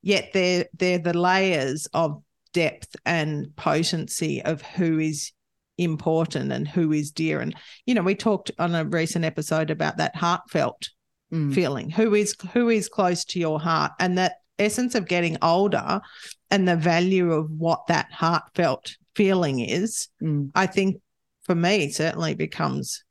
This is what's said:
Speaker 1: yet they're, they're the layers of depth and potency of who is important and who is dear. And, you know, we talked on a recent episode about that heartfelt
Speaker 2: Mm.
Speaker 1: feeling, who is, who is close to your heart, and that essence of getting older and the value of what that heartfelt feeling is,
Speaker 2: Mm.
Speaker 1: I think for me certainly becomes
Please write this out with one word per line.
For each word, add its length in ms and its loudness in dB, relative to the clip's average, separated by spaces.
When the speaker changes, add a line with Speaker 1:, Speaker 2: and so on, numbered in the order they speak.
Speaker 1:
yet 320 0
they're, 400 2
they're 260 2
the 180 -2
layers 760 2
of 300 -2
depth 420 -2
and 520 -2
potency 840 -2
of 200 -4
who 380 -2
is 340 -4
important 760 0
and 120 -4
who 280 0
is 180 -2
dear. 300 -2
And, 120 -4
you 80 2
know, 80 2
we 140 2
talked 420 0
on 160 0
a 120 0
recent 400 -2
episode 440 -2
about 280 -2
that 180 -2
heartfelt 760 -2
Speaker 2:
Mm. 200 0
Speaker 1:
feeling, 360 0
who 240 2
is, 220 2
who 160 2
is 180 2
close 380 0
to 140 -6
your 200 0
heart, 400 0
and 180 2
that 160 2
essence 340 0
of 140 0
getting 340 0
older 580 2
and 160 4
the 80 4
value 580 2
of 160 0
what 380 -2
that 240 0
heartfelt 840 -2
feeling 440 2
is, 480 -2
Speaker 2:
Mm. 320 -2
Speaker 1:
I 140 2
think 340 0
for 140 0
me 340 2
certainly 460 -2
becomes 760 -4